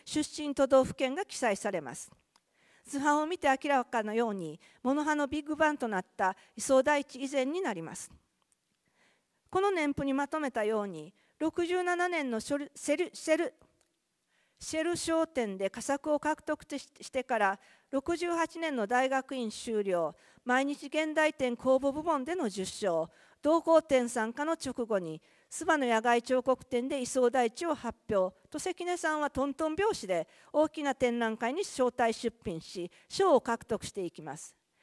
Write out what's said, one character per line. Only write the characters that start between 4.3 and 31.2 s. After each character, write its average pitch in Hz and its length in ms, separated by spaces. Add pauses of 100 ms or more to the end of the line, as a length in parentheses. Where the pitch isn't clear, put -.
に、 165 280 (200)
モ 247 120
ノ 294 80
派 302 140
の 285 120
ビ 294 140
ッ 285 40
グ 302 120
バ 302 140
ン 294 60
と 226 120
な 202 100
っ - 60 (100)
た 190 220 (180)
磯 262 260
大 285 220
地 262 180
以 277 80
前 269 180
に 330 120
な 294 140
り 165 80
ま 160 160
す。 - 120 (1500)
こ 381 60
の 403 100
年 294 220
譜 285 100
に 277 100
ま 277 140
と 311 140
め 269 100
た 214 140
よ 214 160
う 202 60
に、 160 260 (260)
六 320 260
十 359 160
七 349 280
年 302 200
の 226 120
シ 285 120
ョ 285 40
ル-、 285 180
セ 294 220
ル-、 349 180
シ - 160
ェ 311 60
ル-、 - 160 (1080)
シ - 180
ェ 320 60
ル 339 140
商 330 300
店 220 300
で 196 120
佳 233 120
作 285 300
を 294 80
獲 302 240
得 302 200
し-、 - 260 (100)
し - 100
て 254 140
か 240 140
ら、 196 220 (300)
六 302 280
十 339 160
八 330 260
年 311 160
の 214 100
大 247 220
学 262 260
院 240 180
修 220 300
了、 175 320 (300)
毎 254 220
日 285 220
現 311 280
代 311 180
展 247 220
公 262 220
募 269 160
部 311 100
門 277 220
で 330 100
の 311 120
受 185 180
賞、 170 440 (320)
同 320 200
行 320 200
展 254 280
参 233 240
加 294 100
の 330 100
直 254 320
後 214 140
に、 160 220 (280)
須 - 160
磨 320 120
の 269 80
野 226 160
外 240 200
彫 254 220
刻 254 220
展 247 240
で 285 100
磯 247 300
大 247 200
地 330 160
を 320 100
発 233 220 (160)
表 190 220 (140)
と、 302 100
関 349 240
根 349 140
さ 320 160
ん 302 80
は 285 80
ト 269 160
ン 277 80
ト 320 160
ン 311 80
拍 403 180
子 - 100
で 175 220 (240)
大 302 160
き 302 160
な 277 120
展 240 220
覧 220 200